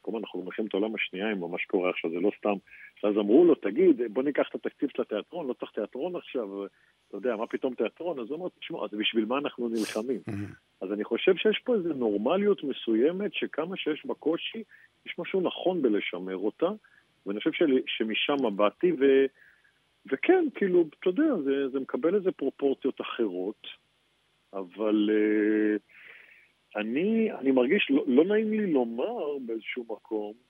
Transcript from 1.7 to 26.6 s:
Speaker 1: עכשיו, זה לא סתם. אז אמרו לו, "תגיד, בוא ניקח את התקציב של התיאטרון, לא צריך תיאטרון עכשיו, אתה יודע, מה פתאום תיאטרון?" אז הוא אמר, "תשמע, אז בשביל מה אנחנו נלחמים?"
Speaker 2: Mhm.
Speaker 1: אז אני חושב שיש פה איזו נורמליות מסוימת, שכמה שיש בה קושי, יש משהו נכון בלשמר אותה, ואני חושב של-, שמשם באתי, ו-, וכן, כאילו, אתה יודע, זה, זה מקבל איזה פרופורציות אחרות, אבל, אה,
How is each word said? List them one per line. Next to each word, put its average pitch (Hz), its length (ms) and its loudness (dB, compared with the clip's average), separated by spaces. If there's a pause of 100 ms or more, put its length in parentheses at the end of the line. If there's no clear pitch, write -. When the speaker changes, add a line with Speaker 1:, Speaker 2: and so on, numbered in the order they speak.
Speaker 1:
עכשיו, 85 200 -4
זה 85 100 -4
לא 101 180 4
סתם. 104 160 0 (480)
אז 104 140 2
אמרו 107 280 6
לו, 156 100 8
"תגיד, 127 460 4 (120)
בוא 131 100 0
ניקח 143 280 0
את - 40 -14
התקציב 127 420 -6
של 123 60 -2
התיאטרון, 131 440 -6
לא 123 60 -4
צריך - 200 -10
תיאטרון 135 440 -6
עכשיו, 101 500 -6 (420)
אתה 98 80 -12
יודע, 110 200 -2
מה 113 100 -4
פתאום 135 280 -4
תיאטרון?" 147 460 -4
אז 110 100 -8
הוא 151 80 -6
אמר, 180 100 -8 (120)
"תשמע, - 240 -8
אז 101 140 -8
בשביל 110 260 0
מה 127 140 -2
אנחנו 123 300 -4
נלחמים?" 113 600 -2
Speaker 2:
Mhm. 110 40 -6 (480)
Speaker 1:
אז 95 120 -6
אני 104 120 -2
חושב 180 320 2
שיש 214 280 0
פה 247 100 0
איזו 170 180 -2
נורמליות 135 720 0
מסוימת, 147 680 0
שכמה 165 420 -4
שיש 151 300 -4
בה 120 80 -4
קושי, 170 480 -4 (440)
יש - 120 -12
משהו 185 220 -2
נכון 175 420 -2
בלשמר 92 540 -2
אותה, 104 320 -2 (580)
ואני 101 120 -4
חושב 156 140 -2
של-, 139 340 4
שמשם 113 680 -2
באתי, 104 440 2
ו-, 135 260 6 (840)
וכן, 359 320 4 (100)
כאילו, 180 300 4 (160)
אתה - 80 0
יודע, 269 360 2
זה, 139 240 0
זה 135 120 -2
מקבל 156 340 -2
איזה 185 180 0
פרופורציות 135 680 -2
אחרות, 98 680 -4 (840)
אבל, 104 600 0
אה, 107 640 4 (1000)